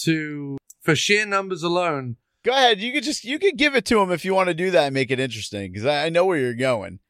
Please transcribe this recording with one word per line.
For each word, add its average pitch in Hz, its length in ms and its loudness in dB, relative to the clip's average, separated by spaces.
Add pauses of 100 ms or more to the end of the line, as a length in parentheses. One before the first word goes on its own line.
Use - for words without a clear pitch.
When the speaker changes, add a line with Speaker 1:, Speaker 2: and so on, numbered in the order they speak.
Speaker 1:
to, 147 520 -4 (240)
for 160 140 2
sheer 208 320 0
numbers 190 360 -4
alone. 165 540 -2 (280)
Speaker 2:
Go 233 80 4
ahead. 240 280 6
You 240 120 -6
could 247 120 -2
just, 277 200 -6
you 262 140 -4
could 381 200 0
give 285 160 2
it 233 120 2
to 220 140 4
him 185 100 0
if 170 140 -2
you 190 100 0
wanna 185 200 2
do 180 160 -2
that 165 160 4
and 135 80 -4
make 131 160 0
it 127 100 -2
interesting, 104 540 -8
'cause 104 100 -8
I, 147 220 0
I - 40 -2
know 175 140 4
where 185 140 0
you're 123 160 -2
going. 113 560 -4